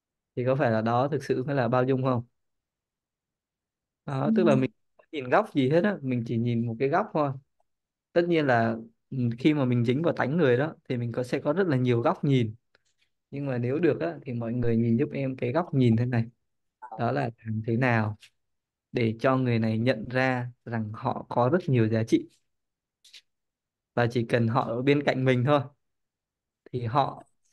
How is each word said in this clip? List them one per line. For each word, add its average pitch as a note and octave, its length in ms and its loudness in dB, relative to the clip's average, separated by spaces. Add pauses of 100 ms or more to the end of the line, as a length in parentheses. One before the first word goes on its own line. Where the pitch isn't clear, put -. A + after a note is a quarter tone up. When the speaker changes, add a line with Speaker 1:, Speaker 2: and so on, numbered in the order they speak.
(360)
Speaker 1:
Thì B2 100 -4
có C3 100 2
phải C3+ 160 2
là A2 100 0
đó A#2+ 260 2
thực D3 160 -4
sự C3 200 -2
mới C#3+ 120 -4
là B2 120 0
bao B2+ 160 2
dung C3 200 0
không? B2+ 200 0 (1800)
Đó, C#3 300 -2
tức - 80 4
là D3+ 100 6
Speaker 2:
Ừ. - 20 4
Speaker 1:
mình C3 160 0 (260)
không - 140 -20
nhìn C3 180 -8
góc F#3 240 4
gì C3+ 160 2
hết E3+ 140 4
á, G3+ 180 0
mình B2 260 -2
chỉ A#2+ 100 -2
nhìn A#2 300 0
một A2+ 120 -6
cái C3+ 100 0
góc F#3+ 240 -2
thôi. D3 180 0 (840)
Tất F3 140 2
nhiên D#3+ 200 2
là, A2+ 300 2 (340)
ừ, C3+ 60 -8 (220)
khi D3+ 140 4
mà C#3+ 120 0
mình A#2+ 200 2
dính B2+ 180 0
vào E3 100 0
tánh B2+ 240 -2
người C3 200 4
đó D3+ 180 -2 (140)
thì B2+ 80 -4
mình A#2+ 140 -6
có, B2+ 120 -4
sẽ C#3 160 -4
có D3 140 -2
rất F#3 140 0
là C#3 100 2
nhiều B2 240 2
góc D#3+ 220 -2
nhìn. B2+ 320 0 (760)
Nhưng C#3+ 140 -8
mà C3 120 -4
nếu B2 220 -2
được D3+ 220 2
á, E3 220 -4
thì B2+ 100 -10
mọi A#2 200 -4
người A#2 240 0
nhìn A#2 200 2
giúp D3 160 0
em C3+ 240 -4
cái B2 140 -4
góc E3 220 -2
nhìn B2 240 4
thế B2 80 0
này. A#2+ 200 0 (760)
Đó A#2 120 -2
là C3 200 -2 (140)
làm A2 220 -6
thế A2+ 100 0
nào A2 400 0 (720)
để A2+ 280 0
cho C3 180 2
người B2 220 2
này A2 200 0
nhận A#2 300 0
ra B2+ 420 -2 (140)
rằng A2+ 280 -6
họ - 360 -6
có B2 240 2
rất F3+ 60 4 (100)
nhiều A2+ 200 4
giá A2 140 0
trị. - 260 0 (1600)
Và A#2+ 180 2
chỉ A#2+ 180 -2
cần A#2 180 2
họ B2 140 0
ở A#2+ 200 -4
bên C#3+ 220 2
cạnh C3 220 0
mình B2 200 2
thôi C#3+ 160 4 (1080)
thì A#2+ 140 -6
họ B2+ 380 -2 (300)